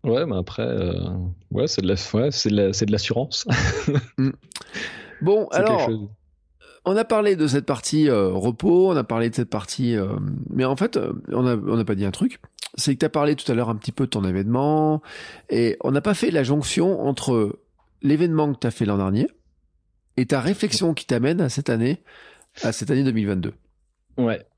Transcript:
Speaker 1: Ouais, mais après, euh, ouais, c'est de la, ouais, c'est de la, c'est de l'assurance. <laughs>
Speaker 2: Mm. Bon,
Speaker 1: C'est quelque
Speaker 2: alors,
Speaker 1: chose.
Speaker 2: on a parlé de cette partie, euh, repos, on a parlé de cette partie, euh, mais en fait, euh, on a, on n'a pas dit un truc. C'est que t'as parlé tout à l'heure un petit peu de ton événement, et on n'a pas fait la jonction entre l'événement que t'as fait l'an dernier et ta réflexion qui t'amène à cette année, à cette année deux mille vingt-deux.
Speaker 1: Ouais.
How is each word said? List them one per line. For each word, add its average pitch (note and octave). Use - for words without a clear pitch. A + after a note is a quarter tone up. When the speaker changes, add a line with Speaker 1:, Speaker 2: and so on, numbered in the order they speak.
Speaker 1:
Ouais, B2
mais A2+
après, F#2
euh, F#2+
ouais, A#2+
c'est -
de F#2+
la, F#2
ouais, C3+
c'est -
de G#2
la, G2
c'est -
de G#2
l'assurance. A#2+
<laughs> -
Speaker 2:
Mm. C3
Bon, G3
Speaker 1:
C'est D3+
quelque G3+
Speaker 2:
alors, F3+
Speaker 1:
chose. G#2+
Speaker 2:
on G3
a A3
parlé G#3
de D#3
cette C#3
partie, D3+
euh, G2+
repos, E3
on E3+
a C3
parlé A#2
de -
cette B2
partie, A#2
euh, G2+
mais B2+
en C3+
fait, G#3+
euh, -
on B2+
a, B2
on G#2
n'a A2+
pas G#2
dit G2
un G2
truc. A#3
C'est -
que B2
t'as D3+
parlé D3
tout -
à -
l'heure A2+
un A2+
petit -
peu C3+
de -
ton G#2
événement, C#3+
et A#2
on C3
n'a C#3+
pas G#3
fait -
la D#3+
jonction D3+
entre A#2+
l'événement D3+
que B2+
t'as A#2+
fait A2
l'an G2+
dernier G2
et B2+
ta C3+
réflexion E3
qui -
t'amène C#3
à C3+
cette -
année, A#2+
à -
cette G3+
année C3+
deux C3
mille A2
vingt-deux. F#2+
Speaker 1:
Ouais. A#3